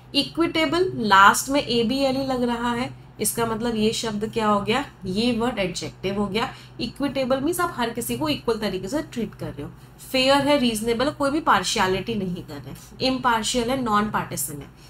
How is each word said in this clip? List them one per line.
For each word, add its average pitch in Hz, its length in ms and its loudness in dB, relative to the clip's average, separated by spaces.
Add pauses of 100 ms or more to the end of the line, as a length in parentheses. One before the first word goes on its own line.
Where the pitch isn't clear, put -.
(140)
Equitable, 330 800 2
last 208 520 6
में 277 140 4
ए 233 220 0
बी 262 140 0
एल 269 180 2
ई 269 100 0
लग 254 180 -2
रहा 240 280 -2
है, 240 180 -4 (300)
इसका 233 260 0
मतलब 226 300 -2
ये 214 160 2
शब्द 220 400 -4
क्या 220 140 0
हो 208 140 4
गया? 226 240 0 (220)
ये 220 260 0
word 226 260 -2
adjective 185 640 -4
हो 202 60 0
गया। 226 220 -2 (320)
Equitable 262 600 -2
means 339 200 -2
आप 349 160 0
हर 240 140 -2
किसी 233 280 -6
को 302 100 -2
equal 233 300 -2
तरीके 190 300 -4
से 302 160 -2
treat 220 300 -6
कर 165 120 -10
रहे - 160 -10
हो। - 80 -12 (320)
Fair 269 460 4
है, 294 100 6
reasonable 233 480 0
है, 302 60 -2
कोई 277 180 -2
भी 302 120 -2
partiality 190 720 2
नहीं 180 280 -4
कर 151 140 -14
रहे। - 500 -8
इम्पार्शियल 247 640 0
है, 269 120 0
नॉन 214 280 2
पार्टिसन 170 520 -6
है, - 60 -16 (220)